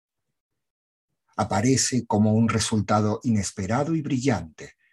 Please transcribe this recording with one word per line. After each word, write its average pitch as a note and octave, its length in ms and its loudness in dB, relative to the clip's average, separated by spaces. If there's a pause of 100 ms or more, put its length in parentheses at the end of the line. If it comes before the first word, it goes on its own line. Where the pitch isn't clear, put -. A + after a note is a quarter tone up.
(1400)
Aparece A#2 680 0
como G#2+ 280 2
un A2+ 140 4
resultado G#2+ 760 0
inesperado A2+ 720 -2
y D#3 60 -4
brillante, A#2+ 720 -4 (180)